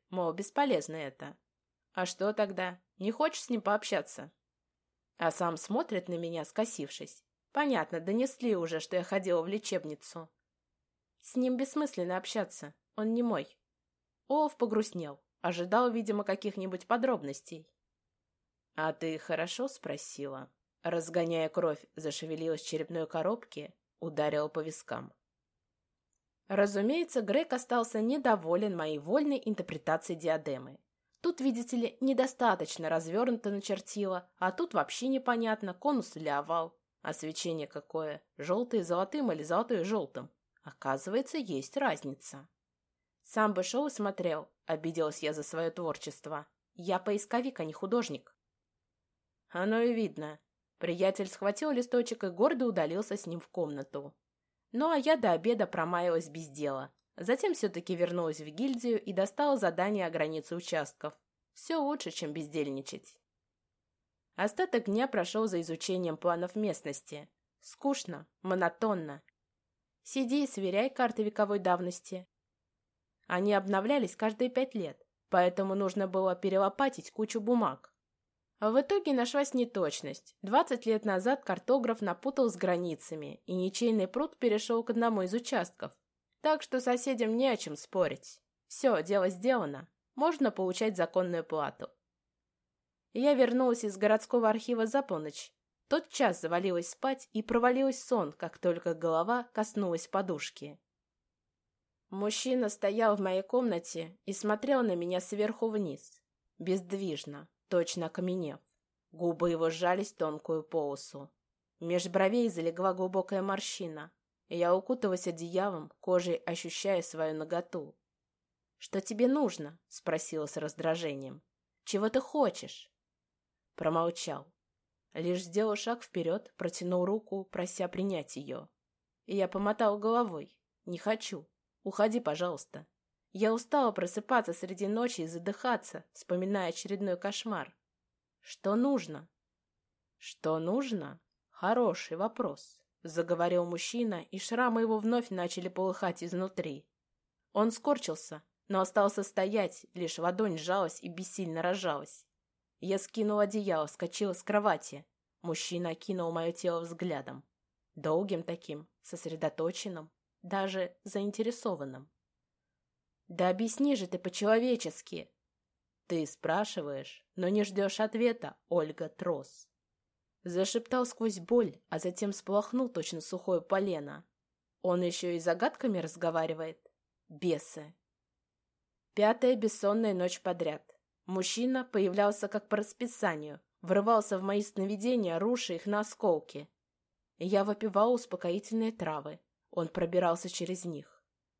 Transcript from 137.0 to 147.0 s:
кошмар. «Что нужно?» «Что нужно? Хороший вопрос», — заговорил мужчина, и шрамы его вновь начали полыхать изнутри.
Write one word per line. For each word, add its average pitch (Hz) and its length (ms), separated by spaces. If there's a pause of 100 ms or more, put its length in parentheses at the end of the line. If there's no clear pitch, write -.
кошмар. 202 580 (680)
«Что - 340
нужно?» 214 540 (880)
«Что - 400
нужно? 190 640 (300)
Хороший 190 640
вопрос», — 196 640 (220)
заговорил 170 640
мужчина, 175 640
и 190 80
шрамы 233 440
его 220 160
вновь 240 320
начали 180 380
полыхать 185 540
изнутри. 170 640 (640)